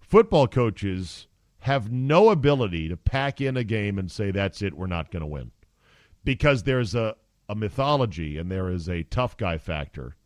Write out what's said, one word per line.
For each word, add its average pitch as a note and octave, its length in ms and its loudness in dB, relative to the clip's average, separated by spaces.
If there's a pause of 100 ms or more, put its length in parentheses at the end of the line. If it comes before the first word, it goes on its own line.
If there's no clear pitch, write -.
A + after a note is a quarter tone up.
Football F#3+ 460 6
coaches G2 760 -2 (380)
have C3 280 -2
no C#3+ 380 6
ability B2+ 600 2
to F2 80 -6
pack C3+ 440 -2
in C3+ 160 -2
a B2 60 -2
game G2+ 340 -2
and F#2 140 -6
say, G2+ 200 -4
"That's G2 300 -2
it, G2 120 -4
we're F2+ 140 -8
not E2+ 240 -4
gonna D#2+ 160 -6
win." C2+ 240 -8 (720)
Because C#3 380 2
there's B2+ 320 0
a, A2 200 -2 (320)
a G#2 80 -6
mythology G#2+ 840 -2
and F2 140 -6
there F#2 180 -2
is F2 200 -4
a E2+ 140 -2
tough B2 340 -4
guy F2 200 -4
factor D2 680 -8